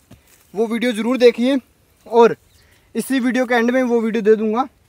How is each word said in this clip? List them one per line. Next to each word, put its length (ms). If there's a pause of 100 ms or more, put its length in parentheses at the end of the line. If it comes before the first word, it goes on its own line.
(540)
वो 140
video 260
ज़रूर 260
देखिए 380 (500)
और 280 (600)
इसी 240
video 260
के 100
end 160
में 120
वो 180
video 220
दे 120
दूंगा, 320 (220)